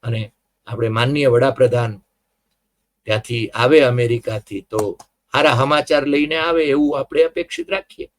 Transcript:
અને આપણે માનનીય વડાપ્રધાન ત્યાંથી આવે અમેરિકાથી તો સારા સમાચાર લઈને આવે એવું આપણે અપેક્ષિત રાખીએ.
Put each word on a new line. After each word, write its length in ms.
અને 300
આપણે 220
માનનીય 400
વડાપ્રધાન 640
ત્યાંથી 440
આવે 360
અમેરિકાથી 800
તો 360
સારા 240
સમાચાર 500
લઈને 300
આવે 280
એવું 340
આપણે 260
અપેક્ષિત 460
રાખીએ. 480